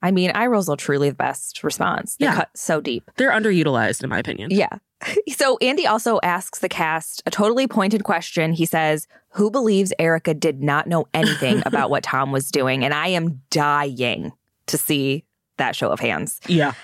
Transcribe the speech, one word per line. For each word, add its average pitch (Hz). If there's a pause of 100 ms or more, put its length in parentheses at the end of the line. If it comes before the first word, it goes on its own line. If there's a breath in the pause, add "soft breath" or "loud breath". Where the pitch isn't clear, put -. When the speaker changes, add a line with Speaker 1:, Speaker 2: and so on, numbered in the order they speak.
Speaker 1:
I 180
mean, 185
eye 226
rolls 208
are 147
truly 143
the 135
best -
response. -
They 285
Speaker 2:
Yeah. 262
Speaker 1:
cut -
so 156
deep. 127
Speaker 2:
They're 262
underutilized, 156
in 135
my 92
opinion. 117
Speaker 1:
Yeah. 196 (320)
<laughs> - (220)
So 262
Andy 285
also 220
asks 175
the 185
cast 160
a 185
totally 233
pointed 208
question. 165
He 160
says, 156 (240 soft breath)
"Who 208
believes 208
Erika 165
did 147
not 147
know 165
anything 156
Speaker 2:
<laughs> -
Speaker 1:
about 139
what 139
Tom 135
was 135
doing?" 131
And 139
I 151
am 165
dying 143 (340)
to -
see 139 (340)
that 131
show -
of 101
hands. 107
Speaker 2:
Yeah. 151 (120)